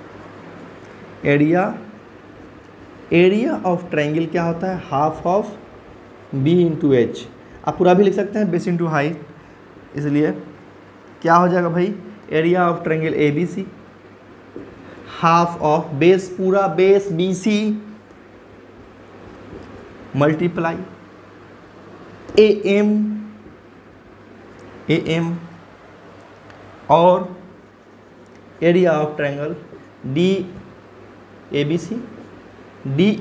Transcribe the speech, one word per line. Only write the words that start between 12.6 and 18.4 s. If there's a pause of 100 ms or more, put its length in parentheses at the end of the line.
of
triangle
A
B
C, (1600)
half
of (100)
base, (100)
पूरा
base
B
सी (2500)